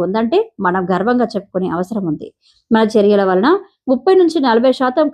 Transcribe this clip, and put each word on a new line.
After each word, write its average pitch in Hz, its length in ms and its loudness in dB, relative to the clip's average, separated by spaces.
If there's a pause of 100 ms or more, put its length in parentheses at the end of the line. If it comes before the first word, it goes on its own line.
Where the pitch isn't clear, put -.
ఉందంటే 226 340 -2 (280)
మనం 185 160 -2 (100)
గర్వంగా 226 420 -2
చెప్పుకునే 185 420 -6
అవసరం 190 360 -6
ఉంది. - 160 -10 (420)
మన 220 140 4 (100)
చర్యల 202 360 2
వలన 190 200 2 (400)
ముప్పై 269 300 2
నుంచి 330 280 0
నలభై 233 320 2
శాతం 262 340 0